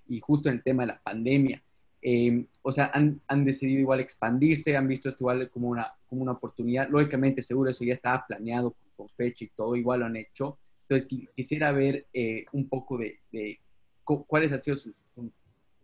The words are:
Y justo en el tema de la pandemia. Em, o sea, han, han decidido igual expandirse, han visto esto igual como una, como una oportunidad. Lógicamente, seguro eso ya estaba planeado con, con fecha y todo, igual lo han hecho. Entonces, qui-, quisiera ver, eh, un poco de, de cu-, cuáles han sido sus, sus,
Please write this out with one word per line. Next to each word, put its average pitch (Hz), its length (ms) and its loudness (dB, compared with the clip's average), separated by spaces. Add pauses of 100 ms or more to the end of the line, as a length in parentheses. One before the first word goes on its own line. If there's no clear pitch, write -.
Y 117 140 -6
justo 147 280 2
en 123 80 0
el 110 60 -8
tema 127 220 2
de 113 40 -2
la - 140 -10
pandemia. 120 600 0 (420)
Em, 120 440 2 (140)
o 135 100 -4
sea, 139 200 2
han, 147 360 4
han 139 160 2
decidido 135 340 0
igual 131 220 4
expandirse, 143 760 2
han 135 120 2
visto 131 200 -2
esto 127 140 -6
igual 123 280 0
como 120 180 -4
una, 117 260 -4 (140)
como 131 140 -6
una 127 100 -2
oportunidad. 123 560 -2
Lógicamente, 135 540 2
seguro 131 280 0
eso 123 140 -6
ya 120 80 0
estaba 123 340 -2
planeado 117 460 -4
con, - 240 -20
con 101 140 -18
fecha 120 340 -4
y - 100 -18
todo, 113 220 -2
igual 123 240 0
lo 117 60 -2
han 113 100 -6
hecho. 135 420 -10 (220)
Entonces, 135 280 -2
qui-, 123 280 -8
quisiera 151 340 0
ver, 139 420 0
eh, 113 400 -4
un 135 160 -4
poco 127 300 -6
de, 107 220 -8 (100)
de 107 300 -8 (420)
cu-, 147 240 -2
cuáles 156 240 2
han 135 100 -2
sido 143 160 -2
sus, 117 200 -16
sus, - 340 -14 (540)